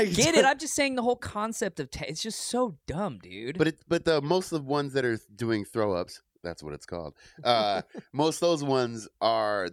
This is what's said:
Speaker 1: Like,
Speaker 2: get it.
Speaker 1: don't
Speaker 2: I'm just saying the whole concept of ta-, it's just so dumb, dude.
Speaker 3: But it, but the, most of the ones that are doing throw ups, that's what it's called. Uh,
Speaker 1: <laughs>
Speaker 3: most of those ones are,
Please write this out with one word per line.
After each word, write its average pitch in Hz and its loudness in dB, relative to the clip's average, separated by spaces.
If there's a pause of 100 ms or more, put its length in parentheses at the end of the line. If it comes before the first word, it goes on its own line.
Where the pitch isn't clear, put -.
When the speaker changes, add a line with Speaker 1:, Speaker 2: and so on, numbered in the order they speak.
Speaker 1:
Like, 190 0
Speaker 2:
get - 6
it. 330 6
Speaker 1:
don't - 6
Speaker 2:
I'm 269 4
just 302 -6
saying 277 2
the 254 -2
whole 240 2
concept 214 -6
of 135 -6
ta-, - -10
it's 160 -8
just 208 -8
so 233 -2
dumb, 156 -6
dude. 101 -10
Speaker 3:
But 156 4
it, 160 -6
but 170 0
the, 156 4
most 175 0
of 160 -2
the 135 -6
ones 143 0
that 135 2
are 117 2 (180)
doing 110 0
throw 104 0
ups, 90 -4 (220)
that's 85 -8
what 76 -8
it's 73 -14
called. 82 -10 (280)
Uh, 107 2 (160)
Speaker 1:
<laughs> - -20
Speaker 3:
most 151 0
of - -
those 165 2
ones 123 0 (140)
are, 104 0